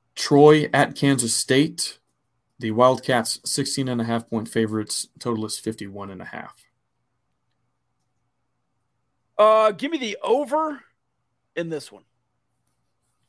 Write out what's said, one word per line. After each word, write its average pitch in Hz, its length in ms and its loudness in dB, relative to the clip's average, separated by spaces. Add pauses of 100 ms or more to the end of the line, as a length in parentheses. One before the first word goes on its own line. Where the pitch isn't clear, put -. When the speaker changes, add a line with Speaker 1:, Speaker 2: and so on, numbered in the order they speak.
(140)
Speaker 1:
Troy 147 580 6
at 139 220 0
Kansas 123 400 0
State. 151 640 -2 (640)
The 113 120 -6
Wildcats, 123 720 2
sixteen 139 420 -4
and 120 140 -4
a 113 40 -4
half 117 240 -6
point 110 200 -6
favorites. 107 600 -4 (120)
Total 113 260 -4
is - 140 -10
fifty-one 101 500 -10
and 92 100 -16
a 90 40 -16
half. - 400 -16 (2750)
Speaker 2:
Uh, 214 320 6
give 240 220 -4
me 320 60 -4
the 220 260 -6
over 285 580 0 (720)
in 170 140 -6
this 151 240 -10
one. 98 100 -20 (1300)